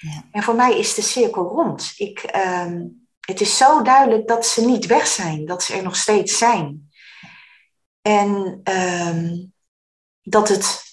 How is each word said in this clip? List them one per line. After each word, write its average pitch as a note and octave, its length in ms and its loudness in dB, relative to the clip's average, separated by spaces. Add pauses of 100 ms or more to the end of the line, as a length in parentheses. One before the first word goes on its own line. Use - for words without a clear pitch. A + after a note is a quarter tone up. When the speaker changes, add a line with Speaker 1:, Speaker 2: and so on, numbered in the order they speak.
Speaker 1:
Ja. D3+ 300 -14
Speaker 2:
En G#3 120 -6
voor A#3 120 0
mij A#3+ 240 4
is - 160 -2
de G#3+ 80 -4
cirkel A#3 400 0
rond. A3 540 -4
Ik, G3 220 -8
ehm, F3 680 -4 (340)
het F#3+ 200 -6
is G#3 160 0
zo C#4 260 6
duidelijk B3 460 4
dat A#3 180 0
ze - 180 0
niet A#3 220 0
weg A#3 200 4
zijn, D#3 400 -4
dat F3 160 -6
ze - 120 -6
er F#3+ 80 -4
nog F#3 140 -6
steeds - 420 0
zijn. E3 520 0 (1120)
En, G3+ 600 0
ehm, F3 840 -4 (760)
dat G#3 260 2
het - 440 -2